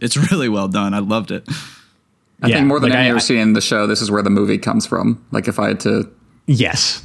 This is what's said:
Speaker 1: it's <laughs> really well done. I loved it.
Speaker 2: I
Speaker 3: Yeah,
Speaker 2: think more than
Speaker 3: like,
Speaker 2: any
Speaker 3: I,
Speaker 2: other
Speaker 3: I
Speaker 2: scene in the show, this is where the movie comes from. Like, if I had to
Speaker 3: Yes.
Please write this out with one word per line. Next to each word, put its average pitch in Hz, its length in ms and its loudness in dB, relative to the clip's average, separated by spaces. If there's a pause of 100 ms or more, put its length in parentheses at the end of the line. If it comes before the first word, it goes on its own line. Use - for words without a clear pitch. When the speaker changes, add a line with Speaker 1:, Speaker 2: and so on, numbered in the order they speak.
Speaker 1:
it's 120 160 -4
<laughs> 170 140 2
really 147 180 0
well 101 180 -2
done. 101 280 -2
I 104 40 -2
loved 104 300 -4
it. - 180 -10 (920)
Speaker 2:
I 123 60 0
Speaker 3:
Yeah, 117 100 4
Speaker 2:
think 139 100 4
more 143 120 2
than 127 100 2
Speaker 3:
like, 127 100 4
Speaker 2:
any 127 80 4
Speaker 3:
I, 123 40 2
Speaker 2:
other 117 60 2
Speaker 3:
I 113 40 0
Speaker 2:
scene 123 160 2
in 110 160 4
the 107 80 2
show, 104 240 0
this 107 160 0
is 107 80 -4
where 104 140 0
the 101 80 0
movie 101 260 2
comes 107 300 -2
from. - 440 -2
Like, - 160 -2
if 110 120 -4
I 104 80 0
had 104 140 -2
to 107 280 0 (380)
Speaker 3:
Yes. 113 580 0